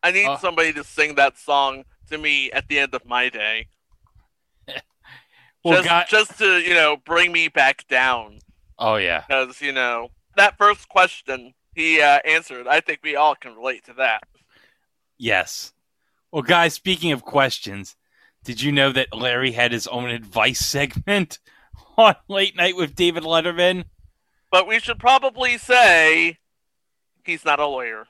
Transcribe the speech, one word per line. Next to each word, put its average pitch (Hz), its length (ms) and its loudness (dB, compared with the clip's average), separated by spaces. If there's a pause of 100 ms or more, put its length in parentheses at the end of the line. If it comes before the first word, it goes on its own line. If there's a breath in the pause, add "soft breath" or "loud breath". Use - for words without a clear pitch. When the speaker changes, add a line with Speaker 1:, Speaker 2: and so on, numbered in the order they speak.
Speaker 1:
I 175 100 0
need 196 140 0
Speaker 2:
Uh. 139 120 -4
Speaker 1:
somebody 165 340 -2
to 147 120 -10
sing 151 320 -4
that 139 220 2
song 139 460 -2 (240)
to 156 80 -10
me 143 360 -4
at 139 160 -6
the 147 100 -2
end 135 160 -4
of 127 100 -8
my 123 240 -2
day. 113 400 -6 (960)
Speaker 2:
<laughs> 131 140 -16 (800 soft breath)
Well, 170 200 2
Speaker 1:
Just, 180 80 -2
Speaker 2:
God 170 180 2
Speaker 1:
just 214 300 0
to, 190 220 2
you 175 120 -2
know, 156 320 4
bring 175 280 0
me 165 160 -2
back 139 380 0
down. 123 520 -2 (400)
Speaker 2:
Oh, 110 180 0
yeah. 87 320 -2
Speaker 1:
'Cause, 131 320 -4
you 143 120 -6
know, 123 360 -4 (280)
that 202 200 4
first 208 320 2
question 131 640 -2 (220)
he, 160 260 0
uh, 143 240 6
answered, 156 420 -2
I 147 140 2
think 160 220 -8
we 151 120 -6
all 143 200 2
can 123 200 -18
relate 117 300 -8
to 127 140 -20
that. 117 240 -2 (960)
Speaker 2:
Yes. 101 560 -4 (580)
Well, 156 80 -4
guys, 170 320 2
speaking 170 400 -4
of 127 140 -6
questions, 104 680 -4 (480)
did 120 200 -12
you 143 100 -2
know 139 200 2
that 127 220 -4
Larry 123 380 -4
had 120 180 0
his 117 180 -6
own 123 200 -8
advice 117 520 -2
segment 156 800 -4 (300 soft breath)
<laughs> - 300 -14
on 220 160 6 (120)
Late 196 300 -4
Night 180 180 0
with 165 200 -4
David 170 300 -2
Letterman? 170 600 0 (680)
Speaker 1:
But 185 160 4
we 220 140 -2
should 233 180 -8
probably 254 600 2
say 165 800 4 (840)
he's 165 220 -10
not 147 160 0
a 147 60 0
lawyer. 120 440 -8